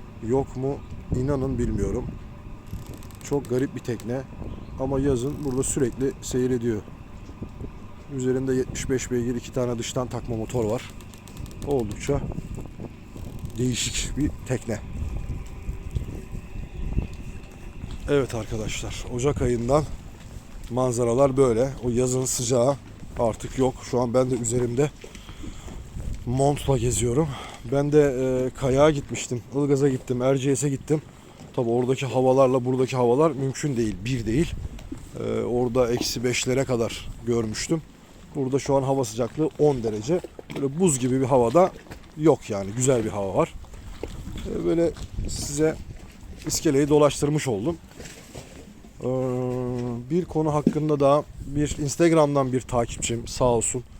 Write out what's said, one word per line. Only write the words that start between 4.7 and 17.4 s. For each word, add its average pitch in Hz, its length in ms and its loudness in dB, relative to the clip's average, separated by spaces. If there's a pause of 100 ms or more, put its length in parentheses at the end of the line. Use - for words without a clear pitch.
Ama 135 200 0
yazın 139 340 2 (120)
burada 131 180 0
sürekli 131 480 0 (100)
seyrediyor. 123 600 0 (1300)
Üzerinde 131 380 2
yetmiş - 360 -2
beş 127 220 0
beygir 120 240 0
iki - 180 -8
tane 120 260 0
dıştan 123 280 -2
takma 117 280 -6
motor 110 300 -2
var. 110 160 -2 (840)
Oldukça 139 540 0 (1400)
değişik 123 600 -2
bir 139 140 0 (160)
tekne. 120 320 -4 (3250)